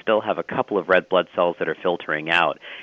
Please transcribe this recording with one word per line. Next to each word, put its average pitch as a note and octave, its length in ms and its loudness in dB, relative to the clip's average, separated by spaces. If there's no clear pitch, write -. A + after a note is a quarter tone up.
still G#2+ 180 2
have G#2+ 180 -2
a E2+ 60 -6
couple A#2 340 -2
of F2 120 -2
red F2+ 180 4
blood F2 280 2
cells F2 240 2
that E2+ 100 -2
are D#2 120 -4
filtering E2 480 -4
out. E2 300 2